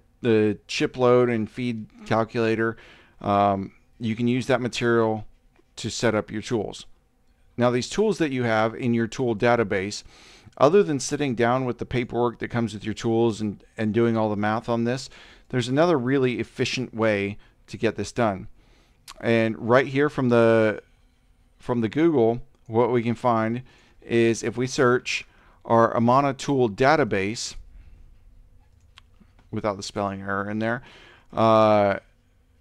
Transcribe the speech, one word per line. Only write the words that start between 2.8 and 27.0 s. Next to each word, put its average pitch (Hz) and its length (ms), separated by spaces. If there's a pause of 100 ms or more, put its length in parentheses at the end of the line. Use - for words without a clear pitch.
um, 101 500 (260)
you 113 160
can 120 140
use 123 180
that 123 140
material 113 640 (500)
to 113 120
set 110 260
up 104 160
your 107 120
tools. - 420 (720)
Now, 123 140
these 120 180
tools 208 300
that 160 120
you 127 140
have 110 300
in 117 200
your 117 120
tool 120 280
database, 104 680 (540)
other 170 240
than 151 180
sitting 147 340
down 120 300
with 120 140
the - 80
paperwork 120 540
that 110 80
comes 117 260
with 101 100
your 107 100
tools 113 460
and, 104 240 (120)
and 107 180
doing 117 220
all 110 120
the 104 80
math 107 320
on 117 160
this, 127 240 (400)
there's 123 200
another 156 300
really 127 420
efficient 127 520
way 107 460 (300)
to - 80
get 107 200
this 101 160
done. 107 360 (720)
And 113 380
right 120 280
here 139 240
from 131 180
the, 113 540 (760)
from 120 220
the 110 80
Google, 123 540 (240)
what 117 240
we 123 120
can 117 120
find 117 480 (400)
is 117 400
if 113 140
we 127 100
search 127 600 (380)
our 117 320
Amana 127 380
tool 131 340
database, 110 840 (2000)